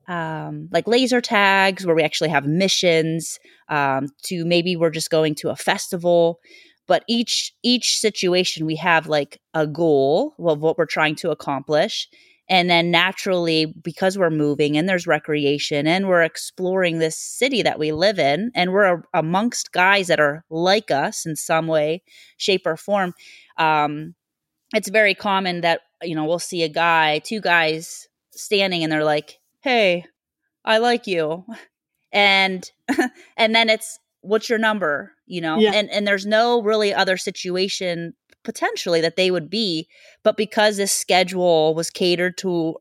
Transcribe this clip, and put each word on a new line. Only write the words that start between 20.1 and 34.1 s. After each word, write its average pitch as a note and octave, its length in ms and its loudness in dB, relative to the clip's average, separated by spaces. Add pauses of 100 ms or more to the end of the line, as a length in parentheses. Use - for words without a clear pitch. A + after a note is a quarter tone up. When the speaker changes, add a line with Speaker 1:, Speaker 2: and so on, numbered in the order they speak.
Speaker 1:
are D3+ 300 0
like F#3 400 0
us D3+ 340 -2
in D#3+ 120 -6
some D#3+ 320 -2
way, D#3 340 0 (340)
shape, F#3 300 -2
or E3 100 0
form, F#3+ 380 -2 (420)
um, D#3 580 0 (600)
it's G#3 160 -2
very G#3 240 4
common F#3+ 480 -2
that, E3 180 0 (220)
you E3+ 120 -6
know, D#3 120 -2
we'll E3+ 120 0
see E3+ 240 -6
a D#3+ 60 0
guy, D#3+ 520 2
two G#3+ 200 -8
guys E3 680 -2 (240)
standing F#3+ 500 -2
and D#3+ 100 -2
they're D3+ 120 0
like, D3+ 340 -2 (220)
"Hey, G3+ 440 2 (640)
I A3 100 4
like A#3+ 300 0
you." E3+ 400 -4 (640)
And, F#3+ 580 2 (180)
<laughs> - 500 -4
and A3 160 2
then A3+ 160 4
it's, - 280 -4 (220)